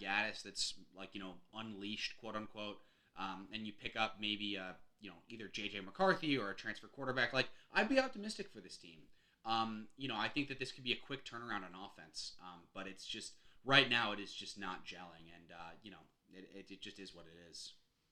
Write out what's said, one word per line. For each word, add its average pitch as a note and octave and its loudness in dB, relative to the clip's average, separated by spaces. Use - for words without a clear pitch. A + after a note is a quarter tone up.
Gaddis G2+ 2
that's, - -2
like, F#2 -8
you G2+ -4
know, F#2 -6
unleashed, G#2+ -4
quote G#2+ -6
unquote, G#2 -4
um, F#2+ -4
and A2 -4
you G#2 -4
pick A#2 -6
up A2 4
maybe, G#2 0
uh, F#2 -4
you G#2 -12
know, F2 -12
either A2+ -10
J G#2 -4
J G#2 -2
McCarthy D#3+ 4
or G#2 2
a F#2+ -4
transfer G#2+ -6
quarterback, B2+ 2
like, C3 6
I'd G#3+ 6
be C4 8
optimistic G#3+ -2
for G#2+ -12
this - -12
team. E2 -18
Um, A2+ 4
you C3+ 0
know, A#2 2
I G#2+ 4
think C#3 2
that C3+ -4
this C3 -2
could C3+ -12
be B2+ 2
a B2+ 4
quick C3+ -6
turnaround A#2 -4
on F2+ -10
offense, - -10
um, F2+ -12
but F#2+ -6
it's - -10
just, - -6
right C3+ 10
now A#2 6
it G2+ 0
is G2 -6
just - -8
not F#2 -4
gelling, E2+ -10
and, E2+ -18
uh, E2+ -10
you G2+ -12
know, E2+ -14
it, F#2+ -14
it, G2 -14
it F#2+ -12
just G2 -10
is F#2+ -12
what E2+ -14
it E2+ -18
is. - -12